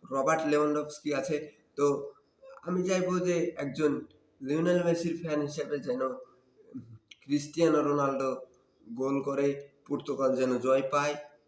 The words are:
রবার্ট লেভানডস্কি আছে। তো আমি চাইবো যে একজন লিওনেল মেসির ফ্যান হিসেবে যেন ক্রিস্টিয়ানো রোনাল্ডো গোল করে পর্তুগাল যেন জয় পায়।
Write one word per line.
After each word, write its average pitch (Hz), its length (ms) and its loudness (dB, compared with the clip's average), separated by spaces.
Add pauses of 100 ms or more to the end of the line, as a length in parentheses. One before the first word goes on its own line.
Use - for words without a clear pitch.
(100)
রবার্ট 135 360 2
লেভানডস্কি 147 680 0
আছে। 147 380 -4 (240)
তো 143 360 0 (500)
আমি 180 260 -2
চাইবো 180 300 2
যে 170 380 0
একজন 143 500 0 (340)
লিওনেল 170 440 2
মেসির 170 380 0
ফ্যান 151 200 -2
হিসেবে 143 360 -4
যেন 131 300 -2 (1120)
ক্রিস্টিয়ানো 147 640 2
রোনাল্ডো 135 540 0 (580)
গোল 135 280 0
করে 139 480 -2 (160)
পর্তুগাল 131 500 0
যেন 127 220 2
জয় 131 320 4
পায়। 147 240 2 (340)